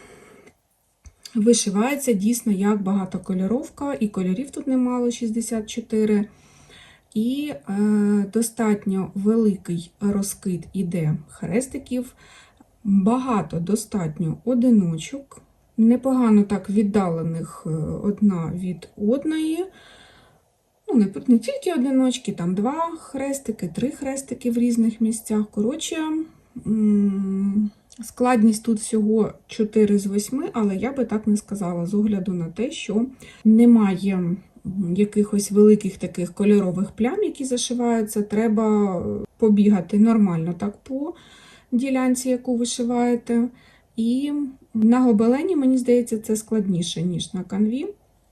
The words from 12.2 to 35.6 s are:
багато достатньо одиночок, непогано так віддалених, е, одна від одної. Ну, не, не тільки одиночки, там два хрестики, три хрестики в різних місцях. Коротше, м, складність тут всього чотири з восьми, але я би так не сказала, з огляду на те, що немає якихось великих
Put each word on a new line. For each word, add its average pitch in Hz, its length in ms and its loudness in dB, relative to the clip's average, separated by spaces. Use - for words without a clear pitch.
багато 202 760 0
достатньо 170 840 -4
одиночок, 233 960 0
непогано 240 640 4
так 202 260 -4
віддалених, 175 960 -2
е, 175 40 -6
одна 196 520 0
від 180 420 -8
одної. 311 680 -2
Ну, 392 80 -2
не, 208 120 4
не 233 120 6
тільки 539 340 -6
одиночки, 262 580 0
там 175 240 -4
два 302 440 -2
хрестики, 269 760 -8
три 254 160 -2
хрестики 269 600 -8
в 233 60 -2
різних 233 440 0
місцях. 220 500 -2
Коротше, 294 460 -4
м, 202 1040 0
складність 226 600 2
тут 220 160 0
всього 214 540 0
чотири 208 500 2
з 196 80 0
восьми, 208 480 -4
але 202 220 0
я 208 160 -4
би 269 140 -2
так 214 220 -2
не 208 100 2
сказала, 180 480 -6
з 190 80 -4
огляду 202 400 0
на 175 120 -4
те, 214 260 -6
що 226 340 -2
немає 196 920 6
якихось 208 560 0
великих 208 460 6